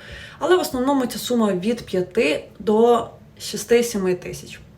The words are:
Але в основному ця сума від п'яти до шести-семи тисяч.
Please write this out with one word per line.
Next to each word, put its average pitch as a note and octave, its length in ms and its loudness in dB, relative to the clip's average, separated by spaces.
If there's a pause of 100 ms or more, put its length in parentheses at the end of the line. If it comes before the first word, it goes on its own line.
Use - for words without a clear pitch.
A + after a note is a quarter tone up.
(380)
Але E4+ 180 4
в E4+ 40 2
основному C4 460 0
ця A3+ 120 -8
сума A3+ 340 0
від G#3 340 -2
п'яти G#3 580 -2 (140)
до A3+ 500 4 (320)
шести-семи G#3+ 720 0
тисяч. - 460 -12 (180)